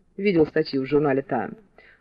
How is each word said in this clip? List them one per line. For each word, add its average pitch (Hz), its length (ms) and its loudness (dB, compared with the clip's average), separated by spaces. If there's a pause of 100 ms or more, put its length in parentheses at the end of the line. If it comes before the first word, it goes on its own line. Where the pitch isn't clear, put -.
(160)
Видел 180 300 2
статью 143 360 -2
в 131 40 -6
журнале 139 400 2
Time. - 300 -4 (440)